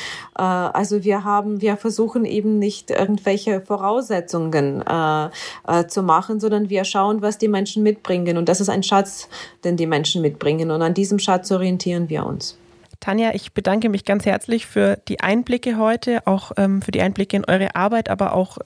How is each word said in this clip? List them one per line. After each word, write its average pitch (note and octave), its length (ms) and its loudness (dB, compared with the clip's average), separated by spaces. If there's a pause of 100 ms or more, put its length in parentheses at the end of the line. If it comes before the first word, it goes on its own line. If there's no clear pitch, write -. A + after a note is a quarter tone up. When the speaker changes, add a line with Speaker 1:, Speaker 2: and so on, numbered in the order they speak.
(380)
Speaker 1:
Äh, F#3 60 0
also F#3 600 0
wir G3+ 200 2
haben, G#3 360 0
wir G#3 160 2
versuchen A3+ 480 0
eben G#3+ 360 0
nicht G3+ 320 -2
irgendwelche G3+ 680 0
Voraussetzungen, F3 1200 -2
äh, D#3 400 0 (420)
äh, E3+ 200 2
zu G3 160 -4
machen, A3 360 2
sondern G#3 300 0
wir G3 140 0
schauen, G3+ 400 0
was G#3 160 -2
die A3 100 2
Menschen G3+ 320 0
mitbringen. F3+ 560 0
Und E3+ 100 2
das F#3 140 2
ist G3 80 2
ein F#3+ 140 0
Schatz, - 440 0 (360)
den F3 120 0
die E3 120 0
Menschen D#3 340 0
mitbringen. D#3 480 0
Und D#3+ 140 0
an E3+ 100 2
diesem G3 260 0
Schatz F#3 320 0
orientieren F3+ 560 0
wir D3+ 180 -4
uns. - 320 -8 (440)
Speaker 2:
Tanja, A3 320 0
ich - 200 -8
bedanke G#3+ 360 2
mich G3 160 -2
ganz G3+ 200 0
herzlich A3+ 400 0
für G3+ 320 2 (100)
die G3+ 120 -4
Einblicke A#3+ 580 0
heute, A3+ 500 0
auch, F#3+ 300 0
ähm, G3 240 2
für G3 100 -6
die F#3+ 100 0
Einblicke G3 360 0
in G3+ 80 0
eure F#3 300 2
Arbeit, G#3+ 340 0
aber G3 240 0
auch F#3 320 0